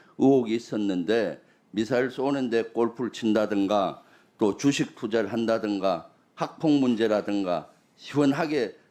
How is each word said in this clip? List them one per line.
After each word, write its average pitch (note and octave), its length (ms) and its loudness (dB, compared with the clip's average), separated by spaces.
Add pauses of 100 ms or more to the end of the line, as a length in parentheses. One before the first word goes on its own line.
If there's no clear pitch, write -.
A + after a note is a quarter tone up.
(180)
의혹이 B2 360 4
있었는데 G2+ 840 -2 (320)
미사일 A#2+ 380 0
쏘는데 B2+ 600 -2
골프를 A#2 420 -2
친다든가 G2+ 920 0 (360)
또 G2+ 180 2
주식 C#3 380 0
투자를 G#2+ 380 -2
한다든가 G#2 800 -2 (240)
학폭 - 360 -2
문제라든가 G#2 960 0 (280)
시원하게 C#3+ 800 -2 (140)